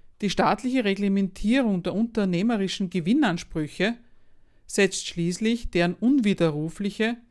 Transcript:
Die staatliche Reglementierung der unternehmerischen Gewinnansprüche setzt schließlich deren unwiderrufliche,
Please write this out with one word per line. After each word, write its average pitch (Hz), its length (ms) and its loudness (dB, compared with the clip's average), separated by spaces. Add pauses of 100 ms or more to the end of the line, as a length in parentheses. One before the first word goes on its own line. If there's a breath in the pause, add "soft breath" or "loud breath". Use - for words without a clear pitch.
(220)
Die 202 80 0
staatliche 247 540 2
Reglementierung 202 1000 0
der 175 120 -4
unternehmerischen 196 960 0
Gewinnansprüche 180 1080 0 (680 soft breath)
setzt - 400 0
schließlich 220 640 -2
deren 175 240 2
unwiderrufliche, 202 1200 0 (120)